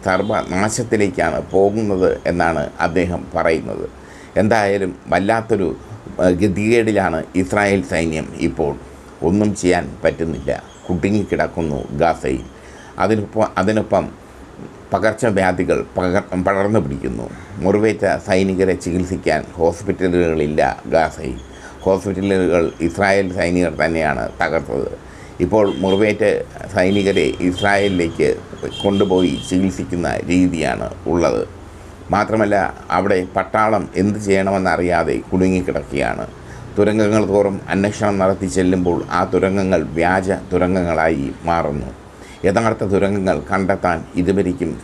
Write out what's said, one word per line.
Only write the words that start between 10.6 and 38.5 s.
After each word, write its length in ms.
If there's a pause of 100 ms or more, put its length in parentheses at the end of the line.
കുടുങ്ങിക്കിടക്കുന്നു 920 (220)
ഗാസയിൽ. 420 (560)
അതിനൊപ്പം, 480 (100)
അതിനൊപ്പം 480 (880)
പകർച്ചവ്യാധികൾ 840 (200)
പകർ-, 320 (160)
പടർന്നു 340
പിടിക്കുന്നു. 460 (380)
മുറിവേറ്റ 420 (220)
സൈനികരെ 560
ചികിത്സിക്കാൻ 600 (140)
ഹോസ്പിറ്റലുകളില്ല 1040 (260)
ഗാസയിൽ. 500 (460)
ഹോസ്പിറ്റലുകൾ 800 (180)
ഇസ്രായേൽ 540
സൈനികർ 460
തന്നെയാണ് 420 (180)
തകർത്തത്. 480 (500)
ഇപ്പോൾ 260 (180)
മുറിവേറ്റ 400 (520)
സൈനികരെ 520 (220)
ഇസ്രായേലിലേക്ക് 800 (540)
കൊണ്ടുപോയി 500 (160)
ചികിത്സിക്കുന്ന 600 (200)
രീതിയാണ് 600 (180)
ഉള്ളത്. 360 (680)
മാത്രമല്ല 440 (340)
അവിടെ 460
പട്ടാളം 480 (120)
എന്ത് 240
ചെയ്യണമെന്നറിയാതെ 960 (160)
കുടുങ്ങിക്കിടക്കുകയാണ്. 960 (520)
തുരങ്കങ്ങൾ 500
തോറും 280 (140)
അന്വേഷണം 480
നടത്തി 300
ചെല്ലുമ്പോൾ 520 (120)